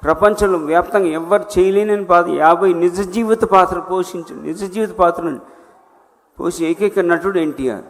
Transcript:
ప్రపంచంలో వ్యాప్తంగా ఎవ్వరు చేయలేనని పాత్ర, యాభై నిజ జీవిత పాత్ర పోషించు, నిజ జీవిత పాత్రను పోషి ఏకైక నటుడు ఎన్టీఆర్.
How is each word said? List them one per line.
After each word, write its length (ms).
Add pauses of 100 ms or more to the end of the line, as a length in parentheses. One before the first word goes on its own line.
ప్రపంచంలో 560
వ్యాప్తంగా 460
ఎవ్వరు 540
చేయలేనని 460
పాత్ర, 260
యాభై 420
నిజ 280
జీవిత 400
పాత్ర 380
పోషించు, 600
నిజ 220
జీవిత 260
పాత్రను 520 (1000)
పోషి 260
ఏకైక 340
నటుడు 400
ఎన్టీఆర్. 500